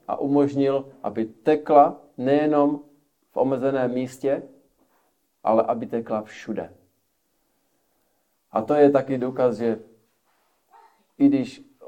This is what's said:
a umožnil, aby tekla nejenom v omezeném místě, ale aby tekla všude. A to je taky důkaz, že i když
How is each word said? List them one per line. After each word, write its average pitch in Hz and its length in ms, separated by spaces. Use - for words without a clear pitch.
a - 120
umožnil, 139 680
aby 110 220
tekla 151 760
nejenom 147 640
v - 60
omezeném 131 560
místě, 127 500
ale 113 200
aby 117 220
tekla 113 360
všude. 98 520
A 110 100
to 147 120
je 143 160
taky 135 280
důkaz, 127 380
že 113 240
i 143 100
když 135 360